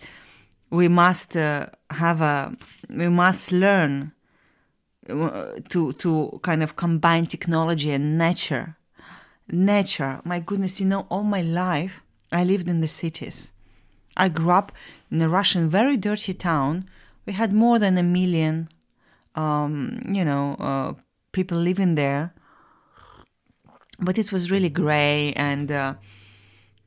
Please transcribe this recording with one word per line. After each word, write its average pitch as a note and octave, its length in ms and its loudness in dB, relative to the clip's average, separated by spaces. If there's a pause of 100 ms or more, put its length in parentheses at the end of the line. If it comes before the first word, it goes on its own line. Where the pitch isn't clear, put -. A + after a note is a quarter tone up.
(720)
we F3 180 4
must, F3 480 4
uh, D3+ 300 0 (240)
have E3 300 0
a, D3 360 0 (340)
we E3+ 180 0
must F3+ 440 4
learn, E3+ 600 2 (960)
uh, G2 440 -4 (180)
to, D#3+ 240 0
to D#3+ 480 -2
kind D#3+ 200 0
of D3+ 140 -4
combine E3+ 500 2
technology D#3+ 640 -2
and D3 280 0
nature. E3 580 -2 (760)
Nature, F#3 720 0
my F3 160 -6
goodness, F#3+ 400 -4
you F#3+ 60 0
know, F#3+ 240 0
all G3 120 -2
my G#3 200 0
life F3 580 -2 (320)
I F3 120 2
lived F#3 220 0
in E3+ 140 0
the D#3+ 80 0
cities. - 640 -10 (640)
I F#3 140 2
grew E3 220 0
up F#3 200 2 (380)
in D#3+ 100 0
a D#3+ 80 4
Russian, F3+ 400 2
very A#3 300 2
dirty G#3 340 -4
town. E3 560 -2 (380)
We G3 80 -6
had G3+ 180 0
more A#3 260 6
than F#3+ 200 2
a F3+ 40 2
million, E3 680 0 (640)
um, D3+ 640 -2 (100)
you G3 140 0
know, C#3+ 340 -2
uh, C3+ 360 -4 (380)
people F#3 260 -2
living F3+ 360 0
there. D3 380 0 (1700)
But F#3 180 -2
it G#3 140 -2
was F3 180 -2
really F#3+ 200 2
gray, D3 640 2
and, C#3+ 360 -2
uh, C#3 240 -2 (920)